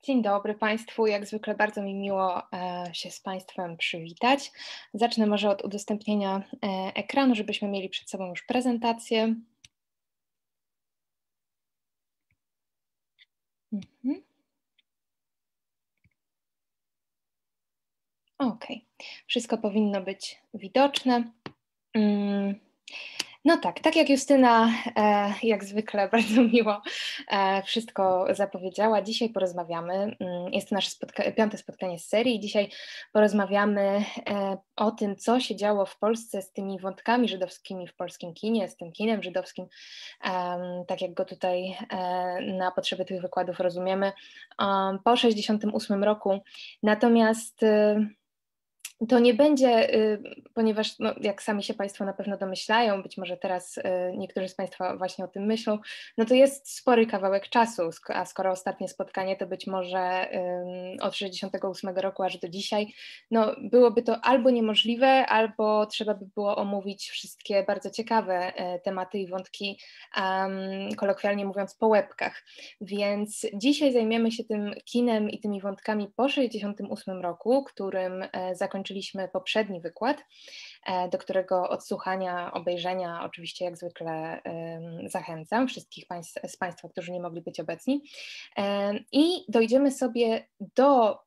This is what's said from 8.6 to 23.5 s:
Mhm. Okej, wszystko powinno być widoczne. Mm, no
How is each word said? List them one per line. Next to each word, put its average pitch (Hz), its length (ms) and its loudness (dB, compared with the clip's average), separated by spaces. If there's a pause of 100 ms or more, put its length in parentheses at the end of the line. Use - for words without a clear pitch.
Mhm. 254 500 -6 (4000)
Okej, - 480 -4 (400)
wszystko 233 320 -2
powinno 202 440 0
być - 400 -10 (120)
widoczne. 240 800 2 (640)
Mm, 202 720 2 (800)
no 330 120 8